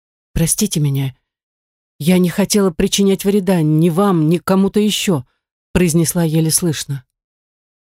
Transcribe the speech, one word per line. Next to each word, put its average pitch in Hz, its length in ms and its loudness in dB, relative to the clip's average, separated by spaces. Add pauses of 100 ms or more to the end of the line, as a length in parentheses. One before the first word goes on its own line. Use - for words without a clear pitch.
(340)
Простите 170 440 -2
меня, 139 380 -2 (880)
"Я 185 140 2
не 180 120 2
хотела 196 420 0
причинять 196 520 0
вреда 190 380 0
ни 156 260 2
вам, 170 400 2
ни 170 100 2
кому-то 190 420 0
ещё", 196 440 -2 (480)
произнесла 170 520 0
еле 160 260 0
слышно. 147 540 -4 (920)